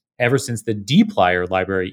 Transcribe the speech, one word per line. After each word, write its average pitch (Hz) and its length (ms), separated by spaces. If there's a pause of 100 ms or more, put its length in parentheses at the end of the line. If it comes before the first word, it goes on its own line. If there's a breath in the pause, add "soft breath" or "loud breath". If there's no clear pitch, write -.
(180)
ever 123 180
since 120 280
the 113 100
dplyr 101 760
library 92 440